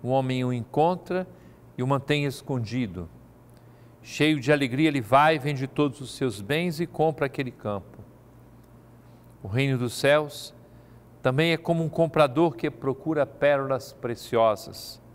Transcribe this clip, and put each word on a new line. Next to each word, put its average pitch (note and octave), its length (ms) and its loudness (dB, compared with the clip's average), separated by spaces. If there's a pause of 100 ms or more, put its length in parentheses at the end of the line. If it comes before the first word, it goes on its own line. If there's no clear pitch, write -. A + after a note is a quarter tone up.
Um A#2+ 80 -4
homem C3 340 0
o B2+ 80 -2
encontra F3 720 -2 (520)
e B2+ 40 -4
o B2+ 40 -2
mantém C#3 400 0
escondido. A2+ 800 -6 (920)
Cheio D#3 360 0
de B2+ 140 2
alegria, C#3 360 2
ele C#3 120 0
vai, C#3+ 380 4
vende C3+ 280 -4
todos C#3+ 360 -2
os B2 120 -14
seus G#2+ 280 -4
bens D#3+ 380 -2
e E3+ 60 -2
compra D3+ 380 -2
aquele C3 260 -4
campo." - 540 -8 (1400)
O G2+ 60 -12
reino C3 300 0
dos A#2+ 160 -2
céus D3 600 2 (680)
também D3+ 300 4
é D#3 40 2
como E3 260 0
um D#3 60 -2
comprador D#3+ 680 2
que D3+ 160 -4
procura C#3+ 540 -2
pérolas C3+ 720 0
preciosas. - 1040 -2 (140)